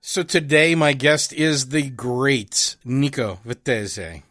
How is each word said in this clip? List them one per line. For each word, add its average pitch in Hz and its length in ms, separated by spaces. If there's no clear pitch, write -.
So - 220
today, 160 520
my 156 180
guest 143 400
is 147 380
the 143 200
great 123 920
Nico 127 640
Vettese. 104 840